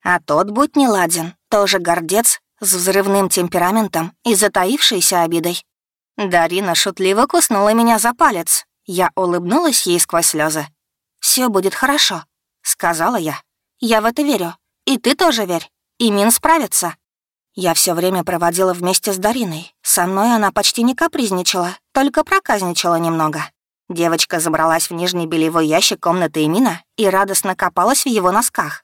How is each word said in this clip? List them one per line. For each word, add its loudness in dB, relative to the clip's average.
А 0
тот, 0
будь -2
неладен, 0
тоже 2
гордец, 0
с -2
взрывным 0
темпераментом -2
и 2
затаившейся 0
обидой. -2
Дарина 0
шутливо 0
куснула 2
меня 4
за 0
палец. 0
Я 0
улыбнулась 0
ей 2
сквозь 0
слёзы. -2
"Всё 0
будет 0
хорошо", 0
сказала -2
я. -4
"Я 2
в -4
это 0
верю. -2
И 0
ты 0
тоже 0
верь. -4
Имин 2
справится". 0
Я 2
всё 0
время 0
проводила 0
вместе -2
с -4
Дариной. -4
Со 0
мной 0
она 2
почти -2
не 2
капризничала, -2
только 0
проказничала 0
немного. -2
Девочка -2
забралась 0
в -10
нижний -4
бельевой 0
ящик 0
комнаты -2
Эмина 0
и 2
радостно 0
копалась 0
в -2
его 2
носках, -2